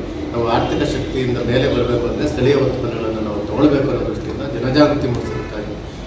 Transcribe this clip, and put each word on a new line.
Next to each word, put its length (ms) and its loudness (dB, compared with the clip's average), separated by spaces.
ನಾವು 160 0
ಆರ್ಥಿಕ 360 2
ಶಕ್ತಿಯಿಂದ 540 0
ಮೇಲೆ 360 2
ಬರಬೇಕು 340 2
ಅಂದರೆ 200 0
ಸ್ಥಳೀಯ 260 4
ಉತ್ಪನ್ನಗಳನ್ನು 680 0
ನಾವು 260 -4
ತಗೊಳ್ಬೇಕು 420 2
ಅನ್ನೋ 200 -2
ದೃಷ್ಟಿಯಿಂದ 320 -6
ಜನಜಾಗೃತಿ 640 2
ಮೂಡಿಸೋದಕ್ಕಾಗಿ 680 -6